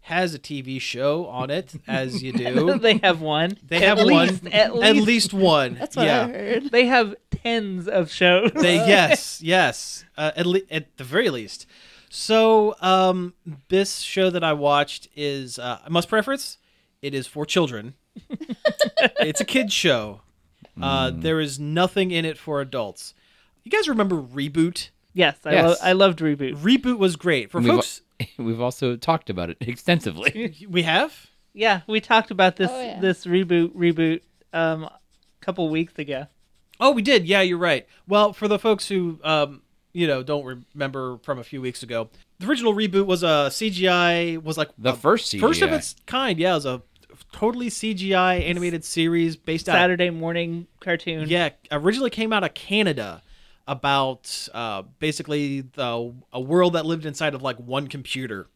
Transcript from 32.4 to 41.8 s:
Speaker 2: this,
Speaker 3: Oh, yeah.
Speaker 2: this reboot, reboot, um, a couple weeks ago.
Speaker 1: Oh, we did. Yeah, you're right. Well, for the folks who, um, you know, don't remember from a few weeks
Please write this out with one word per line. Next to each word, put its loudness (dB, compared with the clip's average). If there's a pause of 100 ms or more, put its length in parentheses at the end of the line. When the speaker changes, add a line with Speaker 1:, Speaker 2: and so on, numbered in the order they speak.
Speaker 2:
this, 0
Speaker 3:
Oh, -8
yeah. -10
Speaker 2:
this 0
reboot, 2
reboot, 0 (320)
um, -2
a -14 (480)
couple -4
weeks -4
ago. -8 (520)
Speaker 1:
Oh, 4
we 0
did. 4
Yeah, 4
you're 0
right. 0 (220)
Well, 4
for -4
the 2
folks 0
who, -2
um, 0 (300)
you 0
know, 0
don't -4 (300)
remember -6
from -6
a -12
few -12
weeks -8